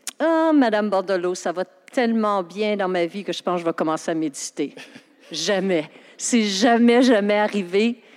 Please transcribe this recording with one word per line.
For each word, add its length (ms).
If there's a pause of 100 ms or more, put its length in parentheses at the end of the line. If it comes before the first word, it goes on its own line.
(180)
Ah, 360
Madame 360
Bordelot, 440
ça 180
va 120
tellement 800
bien 340
dans 120
ma 180
vie 180
que 80
je 100
pense 120
que 60
je 40
vais 80
commencer 380
à 40
méditer. » 600 (580)
Jamais. 560 (300)
C'est 240
jamais, 600
jamais 360
arrivé. 640 (140)